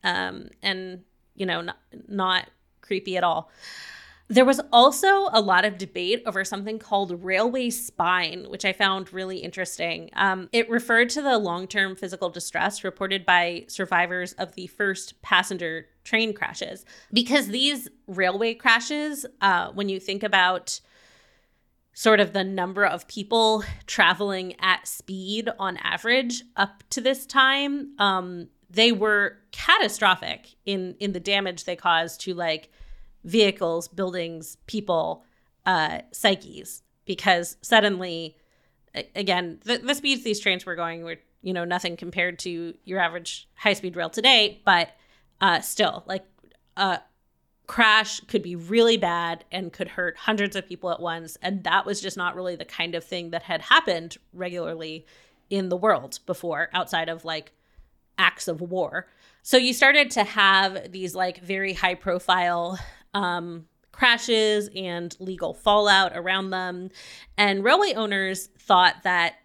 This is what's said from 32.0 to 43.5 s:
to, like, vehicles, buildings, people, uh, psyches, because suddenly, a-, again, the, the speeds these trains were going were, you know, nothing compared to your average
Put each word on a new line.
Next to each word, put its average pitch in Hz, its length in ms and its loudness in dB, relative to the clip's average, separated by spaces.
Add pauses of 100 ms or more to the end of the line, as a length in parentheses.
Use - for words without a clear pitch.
to, 185 100 -6
like, 165 380 -4 (540)
vehicles, 175 640 2
buildings, 170 680 -8 (100)
people, 165 560 -2 (440)
uh, 160 320 0 (140)
psyches, - 720 -2 (220)
because 175 560 0
suddenly, 180 760 2 (580)
a-, - 200 -10
again, 180 500 -2
the, 233 140 0
the 247 160 -2
speeds 277 300 -4
these 208 160 -2
trains 185 240 0
were 180 100 -6
going 165 300 -6
were, 165 140 -10 (240)
you 185 100 -6
know, 175 120 -4
nothing 180 320 -4
compared 175 440 -6
to 170 340 -8 (100)
your 190 140 -8
average 170 560 -4